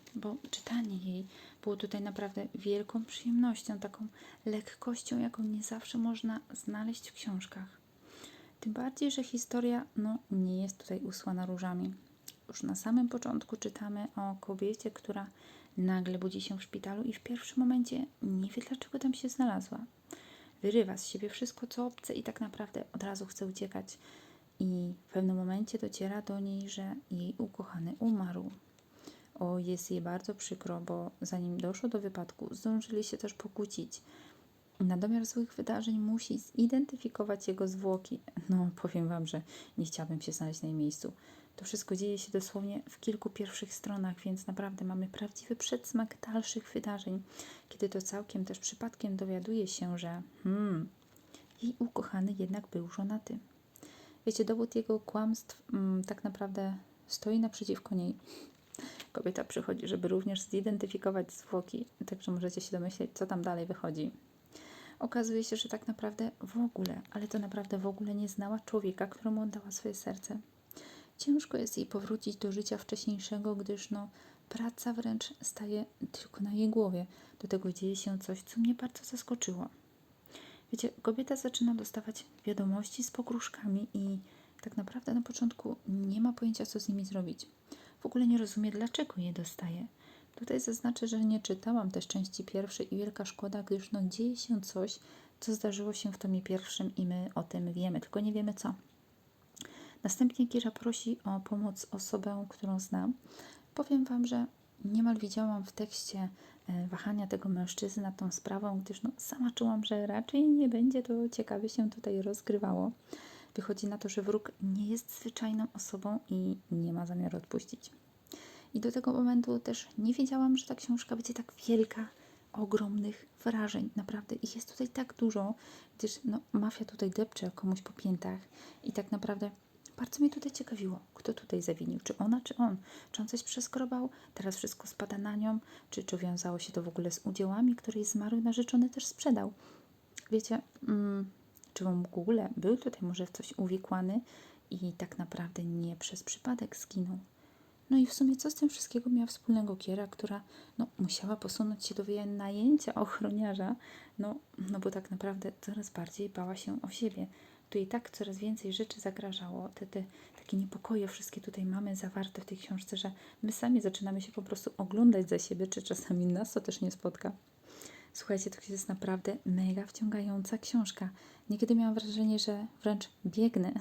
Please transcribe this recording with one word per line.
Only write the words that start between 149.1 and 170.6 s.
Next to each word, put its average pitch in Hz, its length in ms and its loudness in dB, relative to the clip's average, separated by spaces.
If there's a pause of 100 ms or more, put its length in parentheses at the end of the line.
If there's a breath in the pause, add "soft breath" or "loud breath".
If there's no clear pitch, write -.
wspólnego 214 480 4
Kiera, 196 320 0
która, 208 340 -4 (360 loud breath)
no, 233 100 0 (120)
musiała 196 360 0
posunąć 214 500 0
się 196 100 -4
do 202 80 0
wynajęcia 202 920 4
ochroniarza, 208 800 2 (440 loud breath)
no, 208 160 -2 (220)
no 190 220 -2
bo 190 120 0
tak 190 200 -4
naprawdę 190 400 -2 (100)
coraz 202 280 -6
bardziej 190 400 -6
bała 185 260 -4
się 196 260 -6
o 196 80 -6
siebie. 196 380 -2 (420 loud breath)
Tu - 80 -2
i 190 100 2
tak 240 220 -2
coraz 202 280 -6
więcej 208 360 -2
rzeczy 220 280 -4
zagrażało, 190 680 -4
te, - 180 -10
te 190 160 -4 (340 loud breath)
takie - 200 -2
niepokoje 196 500 0
wszystkie - 340 -10
tutaj 196 240 -4
mamy 196 300 0
zawarte 190 460 -4
w - 40 -14
tej 190 120 -10
książce, 190 400 -6
że 190 140 -2 (320 loud breath)
my 214 80 0
sami 240 300 4
zaczynamy 196 400 0
się - 100 -10
po 208 100 -6
prostu - 360 -4
oglądać 196 520 8
za 175 100 4
siebie, 180 280 -2
czy 190 140 -6
czasami 185 440 2
nas 180 280 2
to 202 80 2
też - 200 -4
nie 185 100 2
spotka. - 400 -4 (840 loud breath)
Słuchajcie, 196 360 -2
to 190 80 -8 (120)
jest 196 180 -6
naprawdę 190 580 -2
mega 185 400 2
wciągająca 208 720 0
książka. 202 520 0 (400 loud breath)